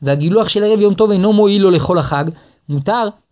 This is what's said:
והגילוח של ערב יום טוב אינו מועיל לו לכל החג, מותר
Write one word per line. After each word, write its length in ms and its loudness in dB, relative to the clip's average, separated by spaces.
והגילוח 460 0
של 160 -2
ערב 160 0
יום 140 2
טוב 160 2
אינו 220 2
מועיל 300 2
לו 80 4
לכל 280 0
החג, 260 -4
מותר 400 -4